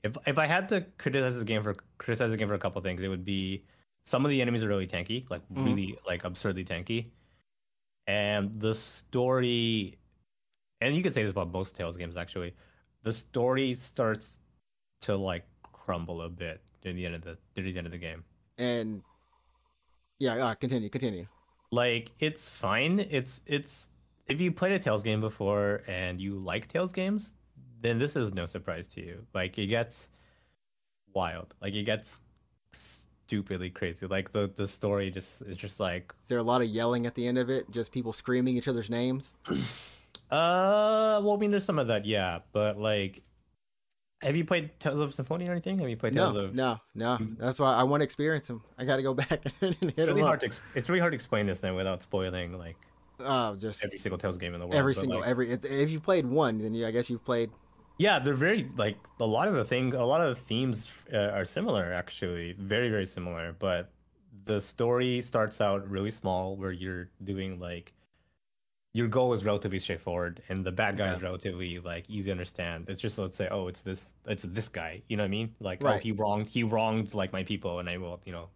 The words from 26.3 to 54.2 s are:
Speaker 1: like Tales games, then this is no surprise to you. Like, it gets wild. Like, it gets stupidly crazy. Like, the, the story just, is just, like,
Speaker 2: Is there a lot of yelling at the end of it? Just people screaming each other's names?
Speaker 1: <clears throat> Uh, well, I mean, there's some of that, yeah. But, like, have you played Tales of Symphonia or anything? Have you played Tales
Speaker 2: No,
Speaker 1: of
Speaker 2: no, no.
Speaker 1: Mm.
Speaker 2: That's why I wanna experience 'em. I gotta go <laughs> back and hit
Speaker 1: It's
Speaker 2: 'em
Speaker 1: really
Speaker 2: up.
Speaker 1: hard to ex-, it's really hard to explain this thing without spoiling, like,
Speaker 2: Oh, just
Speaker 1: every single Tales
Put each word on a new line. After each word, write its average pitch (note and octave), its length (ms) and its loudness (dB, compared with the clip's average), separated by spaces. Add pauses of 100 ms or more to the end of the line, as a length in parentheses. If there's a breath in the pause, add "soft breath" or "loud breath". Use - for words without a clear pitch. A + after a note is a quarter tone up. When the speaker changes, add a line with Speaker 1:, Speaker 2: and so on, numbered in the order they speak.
Speaker 1:
like F#2+ 340 -4
Tales F#3 240 -2
games, G3 420 -2 (460)
then A#2 180 2
this C#3+ 160 0
is A2+ 180 0
no F2+ 140 -2
surprise F2 420 -6
to - 120 -12
you. F2+ 340 -12
Like, F#2 240 -2
it G#2 80 0
gets A#2 440 -2 (1000 soft breath)
wild. E2+ 480 -2
Like, G2 140 -4
it G#2 100 -2
gets A2 360 -2 (520)
stupidly - 1000 -6
crazy. F2+ 360 -6
Like, F#2+ 240 0
the, G2+ 240 0
the G2 140 -2
story G2+ 420 0
just, F#2 320 -12
is G2 140 -10
just, G2 240 -10
like, F2+ 320 -2 (100)
Speaker 2:
Is - 60 -20
there B2 100 2
a A#2 40 2
lot A#2+ 200 6
of A#2 60 2
yelling A#2 380 2
at A#2 100 -4
the A#2+ 100 0
end B2 120 2
of B2 120 2
it? C3 220 0
Just A2+ 180 -2
people A#2+ 220 -4
screaming B2+ 440 2
each A#2+ 120 0
other's A#2 220 -2
names? B2+ 500 0
Speaker 1:
<clears throat> - 80 -12 (840 loud breath)
Uh, G#3 960 6
well, G#3 80 6
I G#3 60 4
mean, G#3 120 2
there's G3 140 2
some F#3 140 2
of C3 80 4
that, G#2+ 180 2
yeah. F#2+ 360 2 (120)
But, G#2+ 240 2
like, G2+ 460 0 (1000)
have C#3+ 160 2
you E3 80 2
played D#3+ 340 0
Tales D3 220 0
of C#3+ 140 0
Symphonia E3 340 -2
or F3 40 -2
anything? F#3 260 -2
Have D3+ 100 0
you A2+ 80 -2
played A2+ 160 0
Tales D3 220 4
Speaker 2:
No, G#2 60 0
Speaker 1:
of G2 140 -2
Speaker 2:
no, B2 240 0 (160)
no. A#2 220 0
Speaker 1:
Mm. A2 220 -4
Speaker 2:
That's A#2 200 -2
why C3+ 140 6
I A#2+ 100 6
wanna C#3+ 220 6
experience D3 460 0
'em. A2+ 120 -10 (140)
I B2+ 80 -6
gotta C3+ 180 2
go C3 120 2
<laughs> - 0 -
back C#3 260 0 (220)
and F#3 120 2
hit - 80 -2
Speaker 1:
It's D#3+ 160 0
Speaker 2:
'em D#3+ 100 4
Speaker 1:
really C#3+ 120 4
Speaker 2:
up. D3+ 80 6
Speaker 1:
hard D3+ 120 4
to C3 60 0
ex-, A2+ 140 -6 (140)
it's B2 160 -2
really F3+ 100 4
hard E3+ 120 4
to - 20 -2
explain G#2+ 320 0
this G2 140 -2
thing F#2 140 0
without F#2+ 280 0
spoiling, F#2 560 -2
like, E2+ 180 -12 (440)
Speaker 2:
Oh, B2 360 2
just G#2 260 -6
Speaker 1:
every G2+ 140 -4
single F#2 220 -4
Tales F#2 180 -2